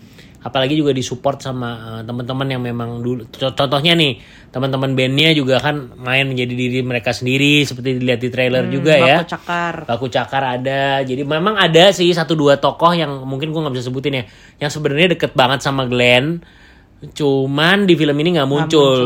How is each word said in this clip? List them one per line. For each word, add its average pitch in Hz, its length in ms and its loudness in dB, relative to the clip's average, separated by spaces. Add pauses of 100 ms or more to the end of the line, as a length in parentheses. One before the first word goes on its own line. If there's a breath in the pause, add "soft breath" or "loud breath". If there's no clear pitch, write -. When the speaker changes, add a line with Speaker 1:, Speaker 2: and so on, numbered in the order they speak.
(440 loud breath)
Speaker 1:
Apalagi 135 320 -2
juga 147 160 2
disupport 131 480 -4
sama, 127 320 -8
eh, 113 320 -12
teman-teman 123 420 -6
yang 131 140 -4
memang 120 400 -6
dulu. 123 300 -6
Co-, 135 260 -6
contohnya 143 400 0
nih, 147 240 0 (320 loud breath)
teman-teman 135 400 -2
bandnya 135 400 2
juga 135 260 0
kan 139 380 -4
main 131 320 -2
menjadi 123 240 -4
diri 123 320 -2
mereka 123 320 -4
sendiri, 143 480 2
seperti 127 320 -6
dilihat 127 240 -2
di 127 80 -2
trailer 123 400 0
Speaker 2:
Hmm, 123 80 -4
Speaker 1:
juga 139 180 0
ya. 170 300 4
Speaker 2:
Baku 170 60 -12
Cakar. 170 460 -6 (120)
Speaker 1:
Baku 117 220 -2
Cakar 135 420 -2
ada. 135 480 -2
Jadi 131 240 -4
memang 160 320 -2
ada 180 400 6
sih 175 160 2
satu 170 240 0
dua 143 240 4
tokoh 151 320 2
yang 143 320 -2
mungkin 135 320 -6
gue 160 80 -2
nggak 143 80 -4
bisa 127 160 -6
sebutin 135 320 -4
ya, 117 40 -6 (360 loud breath)
yang 147 80 -4
sebenarnya 151 480 0
deket 151 160 -4
banget 131 320 2
sama 135 240 -2
Glenn. 123 560 2 (640 soft breath)
Cuman 147 800 2
di 190 120 6
film 147 200 2
ini 151 180 0
nggak 156 120 2
Speaker 2:
Nggak - 40 0
Speaker 1:
muncul 143 560 4